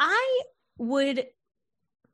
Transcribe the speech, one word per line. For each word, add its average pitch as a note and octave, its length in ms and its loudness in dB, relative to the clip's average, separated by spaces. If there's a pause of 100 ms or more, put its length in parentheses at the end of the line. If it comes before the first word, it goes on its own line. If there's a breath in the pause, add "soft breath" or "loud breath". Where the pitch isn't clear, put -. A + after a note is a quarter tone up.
I B4 400 2 (380)
would C4 480 -2 (880)